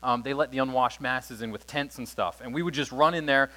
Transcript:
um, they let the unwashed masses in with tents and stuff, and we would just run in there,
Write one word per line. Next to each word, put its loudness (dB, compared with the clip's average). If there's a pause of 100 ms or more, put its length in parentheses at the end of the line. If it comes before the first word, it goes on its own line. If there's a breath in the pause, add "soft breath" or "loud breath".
um, 0
they -4
let 0
the -6
unwashed 2
masses -6
in -6
with -10
tents -6
and -10
stuff, -4
and -8
we -2
would -2
just -2
run 4
in -4
there, 4